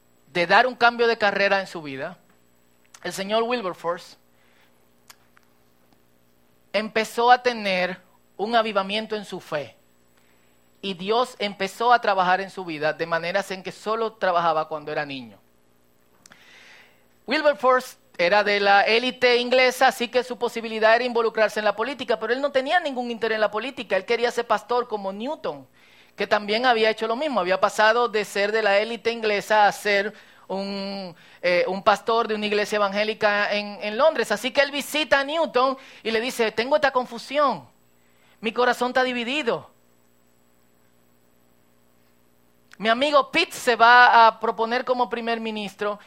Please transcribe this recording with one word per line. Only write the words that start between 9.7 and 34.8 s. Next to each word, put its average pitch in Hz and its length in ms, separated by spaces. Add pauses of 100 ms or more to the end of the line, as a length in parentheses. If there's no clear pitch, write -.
Y 196 140
Dios 220 440
empezó 202 540
a 233 80
trabajar 190 400
en 196 80
su 190 160
vida 156 260
de 156 140
maneras 170 460
en 190 120
que 180 80
solo 220 420
trabajaba 170 540
cuando 151 240
era 151 140
niño. 123 340 (1900)
Wilberforce 262 680 (200)
era 190 260
de 202 160
la 202 220
élite 247 560
inglesa, 254 500
así - 220
que 247 140
su 240 140
posibilidad 220 580
era 240 100
involucrarse 220 540
en 214 60
la 208 100
política, 233 440
pero 220 140
él 262 80
no 285 100
tenía 277 280
ningún 254 300
interés 220 260
en 214 60
la 202 100
política. 214 440
Él 190 100
quería 233 260
ser 233 140
pastor 240 420
como 202 260
Newton, 208 540 (480)
que 196 120
también 208 380
había 220 240
hecho 220 180
lo 226 80
mismo. 269 240
Había 185 200
pasado 220 500
de 208 160
ser 202 260
de 220 100
la 202 180
élite 226 320
inglesa 214 560
a 185 40
ser 202 420 (340)
un, 196 680 (260)
eh, 180 260
un 185 160
pastor 226 440
de 214 80
una 208 100
iglesia 208 320
evangélica 208 720
en, 208 300
en 214 160
Londres. 269 340
Así 220 200
que 277 100
él 277 100
visita 285 480